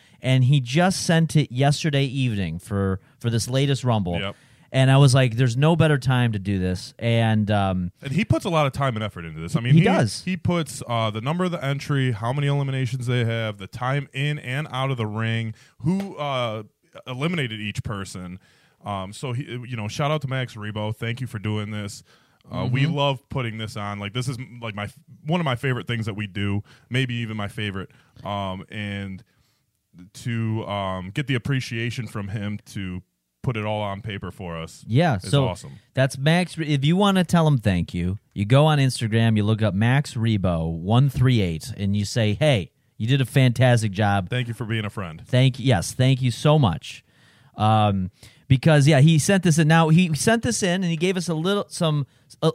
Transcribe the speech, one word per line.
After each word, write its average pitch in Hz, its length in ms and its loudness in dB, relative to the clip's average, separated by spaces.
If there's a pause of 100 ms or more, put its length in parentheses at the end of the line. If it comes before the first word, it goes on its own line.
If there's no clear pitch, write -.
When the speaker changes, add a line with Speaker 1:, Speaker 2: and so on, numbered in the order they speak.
(220)
Speaker 1:
and 131 220 4
he 139 160 6
just 160 440 2
sent 165 300 4
it 151 160 2
yesterday 139 540 2
evening 110 560 -2
for, 98 400 -2 (180)
for 117 120 -4
this 117 180 0
latest 135 360 0
Rumble. 98 360 0
Speaker 2:
Yep. 98 160 -8 (340)
Speaker 1:
And 131 200 4
I 135 80 8
was 139 160 8
like, 127 220 2
"There's 120 200 2
no 156 200 4
better 156 220 4
time 123 340 2
to 104 60 -2
do 98 200 -2
this." 90 400 -4
And, 110 520 2
um, 95 400 0 (120)
Speaker 2:
And 135 100 -6
he 175 120 0
puts 320 200 0
a 196 60 -4
lot 156 160 2
of 131 60 -2
time 135 240 -2
and 107 80 -6
effort 90 200 -8
into 80 160 -10
this. 85 160 -4
I 120 40 -2
mean, 123 140 2
Speaker 1:
He 165 60 8
Speaker 2:
he - 40 6
Speaker 1:
does. 233 400 2
Speaker 2:
he 185 120 -4
puts, 175 520 -4
uh, 113 220 -2
the 107 100 -6
number 160 240 -4
of 180 80 -2
the 175 120 -6
entry, 135 480 -2
how 117 200 -4
many 143 160 -2
eliminations 131 580 -2
they 123 180 0
have, 113 340 -4
the 95 100 -12
time 135 440 -4
in 147 280 -4
and 135 300 -6
out 135 200 -4
of 135 60 -2
the 113 100 -2
ring, 113 480 -4 (260)
who, 190 360 -2
uh, 123 480 -4 (420)
eliminated 127 540 -4
each 104 220 -6
person. 92 560 -8 (460)
Um, 98 300 -8
so 127 180 -8
he, 123 120 -6
you 123 320 -10
know, 107 120 -6
shout 143 220 -2
out 156 120 -2
to 139 60 -6
Max 127 280 -6
Rebo. 107 380 -6
Thank 117 280 -6
you 123 40 -6
for 110 120 -8
doing 107 320 -4
this. 104 320 -10 (500)
Uh, 90 180 -2
we 127 120 2
Speaker 1:
Mm-hmm. 156 120 0
Speaker 2:
love 139 360 -2
putting 117 260 -6
this 110 220 -10
on. 101 200 -6
Like, 101 140 -8
this 123 160 -4
is, 131 80 -4 (240)
like, 113 140 -10
my, 104 140 -8 (360)
one 165 160 0
of 170 60 -2
my 127 100 0
favorite 123 300 -2
things 117 180 -4
that 113 100 -6
we 107 120 -6
do, 101 360 -2 (280)
maybe 123 240 -2
even 117 240 -6
my 101 100 -6
favorite. 101 420 -8 (320)
Um, 98 460 -8
and 101 540 -10 (920)
to, 113 520 -4
um, 95 480 -6
get 131 140 -4
the 139 60 0
appreciation 120 720 -4
from 101 220 -8
him 104 380 -6
to 90 360 -10 (400)
put 123 140 -2
it 107 80 -6
all 107 180 -4
on 98 180 -6
paper 98 300 -8
for 85 280 -10
us - 280 -12
Speaker 1:
Yeah, 117 300 2
Speaker 2:
is 98 140 -8
Speaker 1:
so 139 180 2
Speaker 2:
awesome. 85 240 -10 (200)
Speaker 1:
that's 131 240 0
Max 160 400 0
Re-, 160 100 -6
if 143 180 0
you 160 120 4
wanna 190 280 4
tell 170 220 4
him 147 120 4
thank 90 340 0
you, 90 260 -2 (140)
you 101 140 -2
go 131 200 6
on 156 120 4
Instagram, 113 580 2
you 104 80 2
look 107 180 2
up 104 120 2
Max 120 400 2
Rebo 92 640 0
one 113 320 4
three 127 320 4
eight, 82 340 -4
and 101 180 -2
you 101 120 0
say, 110 260 0
"Hey, 117 380 0 (260)
you 107 100 -4
did 135 140 2
a 127 60 0
fantastic 120 640 4
job." 101 380 0
Speaker 2:
Thank 123 180 -2
you 117 60 -4
for 120 100 -8
being 110 220 -4
a 98 40 -8
friend. 82 360 -10
Speaker 1:
Thank, 127 340 4
yes, 120 320 2
thank 131 300 2
you 127 80 0
so 151 280 2
much. 92 460 -2 (500)
Um, 104 560 2 (380)
because, 143 400 6
yeah, 151 120 6
he 160 180 8
sent 190 240 2
this 165 160 4
in. 156 100 4
Now, 160 220 6
he 165 240 4
sent 226 280 2
this 233 200 -2
in, 185 200 0
and 175 80 -2
he 165 60 -2
gave 180 220 0
us 170 100 -6
a 175 60 0
little, 190 340 -2
some, 151 380 0 (360)
uh, - 120 4